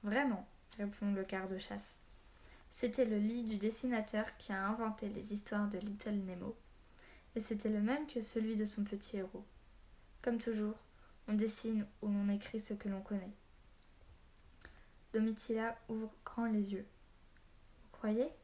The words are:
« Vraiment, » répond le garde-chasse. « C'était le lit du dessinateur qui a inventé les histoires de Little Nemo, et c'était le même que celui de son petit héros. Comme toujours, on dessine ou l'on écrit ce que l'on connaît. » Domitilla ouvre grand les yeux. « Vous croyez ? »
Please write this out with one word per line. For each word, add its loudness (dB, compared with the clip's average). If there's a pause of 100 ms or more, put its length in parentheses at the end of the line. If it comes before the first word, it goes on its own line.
« -
Vraiment, » 2 (300)
répond 0
le 2
garde-chasse. « -4 (720)
C'était 2
le 2
lit 2
du 0
dessinateur 0
qui -6
a 0
inventé 0
les -4
histoires 0
de -2
Little -4
Nemo, -2 (800)
et 0
c'était 0
le 2
même 2
que -4
celui 0
de 2
son 0
petit -4
héros. -6 (800)
Comme 2
toujours, 2 (520)
on 2
dessine 2 (160)
ou -2
l'on 4
écrit 0
ce -2
que -2
l'on -2
connaît. » -4 (1800)
Domitilla 0 (120)
ouvre -4 (140)
grand -2
les 2
yeux. « -4 (1000)
Vous -20
croyez ? » 2 (140)